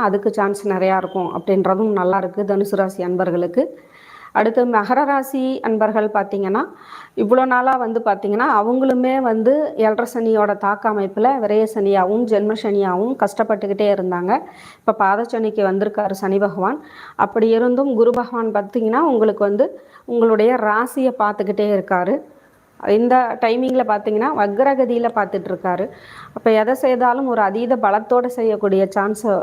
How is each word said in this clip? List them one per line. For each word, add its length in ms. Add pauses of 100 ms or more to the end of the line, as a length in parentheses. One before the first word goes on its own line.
அதுக்கு 260
சான்ஸ் 340
நிறையா 300
இருக்கும் 400
அப்படின்றதும் 540
நல்லா 260
இருக்கு 260
தனுசு 320
ராசி 280
அன்பர்களுக்கு. 760 (520)
அடுத்து 340
மகர 400
ராசி 540
அன்பர்கள் 480
பார்த்தீங்கன்னா, 540 (560)
இவ்வளோ 280
நாளா 260
வந்து 340
பார்த்தீங்கன்னா, 420 (120)
அவங்களுமே 600
வந்து 560
ஏழரை 360
சனியோட 440
தாக்க 320
அமைப்புல 380 (120)
விரய 340
சனியாவும் 500
ஜென்ம 400
சனியாவும் 580
கஷ்டப்பட்டுக்கிட்டே 760
இருந்தாங்க. 460 (360)
இப்ப 220
பாதச்சனிக்கு 720
வந்திருக்காரு 420
சனி 280
பகவான். 400 (360)
அப்படி 340
இருந்தும் 460
குரு 140
பகவான் 420
பார்த்தீங்கன்னா, 460
உங்களுக்கு 460
வந்து 380 (240)
உங்களுடைய 500
ராசியை 640
பார்த்துக்கிட்டே 480 (100)
இருக்காரு. 440 (640)
இந்த 520
டைமிங்கில் 520
பார்த்தீங்கன்னா 460
வக்ரகதியில 800
பார்த்துட்டு 360
இருக்காரு. 380 (440)
அப்ப 180
எதை 220
செய்தாலும் 540
ஒரு 140
அதீத 340
பலத்தோட 500
செய்யக்கூடிய 640
சான்ஸ் 380 (160)